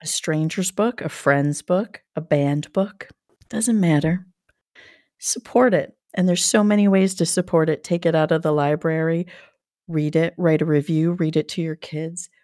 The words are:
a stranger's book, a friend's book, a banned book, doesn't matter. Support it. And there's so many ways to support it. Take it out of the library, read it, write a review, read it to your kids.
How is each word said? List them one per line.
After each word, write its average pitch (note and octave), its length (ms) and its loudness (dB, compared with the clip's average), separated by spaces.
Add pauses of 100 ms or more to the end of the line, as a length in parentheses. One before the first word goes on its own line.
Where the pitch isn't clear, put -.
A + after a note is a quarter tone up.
a D#3 60 -14
stranger's D#3+ 640 -2
book, A#3 300 -2
a - 80 -6
friend's C#3+ 520 0
book, F#3 400 -2 (140)
a D#3 60 -4
banned C#3+ 520 -2
book, - 360 -6 (400)
doesn't A3 300 0
matter. E3 460 2 (960)
Support - 540 0
it. - 220 -2 (180)
And F#3 160 0
there's F3 160 0
so G#3+ 180 2
many G#3 240 4
ways F#3+ 280 4
to E3+ 100 0
support E3 440 0
it. D3+ 140 -4
Take E3+ 220 -2
it E3 100 2
out D#3 160 2
of D#3+ 100 2
the D#3 120 0
library, D#3+ 720 0 (600)
read D#3 280 -2
it, E3 220 0
write D#3+ 240 2
a D3+ 40 0
review, D#3 480 0
read D#3+ 220 -2
it D3+ 140 -2
to - 120 -6
your D#3+ 140 -6
kids. D#3+ 540 -10 (140)